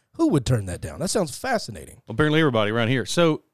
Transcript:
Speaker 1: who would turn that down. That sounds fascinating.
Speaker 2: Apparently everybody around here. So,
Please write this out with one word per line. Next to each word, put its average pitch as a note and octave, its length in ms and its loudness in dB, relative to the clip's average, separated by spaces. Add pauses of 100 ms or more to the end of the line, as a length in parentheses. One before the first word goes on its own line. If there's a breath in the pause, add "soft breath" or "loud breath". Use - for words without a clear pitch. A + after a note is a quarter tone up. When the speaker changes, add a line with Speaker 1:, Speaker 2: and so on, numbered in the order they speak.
(140)
Speaker 1:
who E4 160 2
would D3 160 2
turn A2 220 0
that F2 140 -8
down. D2+ 180 -10
That E3 100 -4
sounds F3 280 -2
fascinating. G#2+ 680 -8
Speaker 2:
Apparently D3+ 340 2
everybody A2+ 300 2
around A#2 180 0
here. B2 180 0
So, E3 340 2 (120)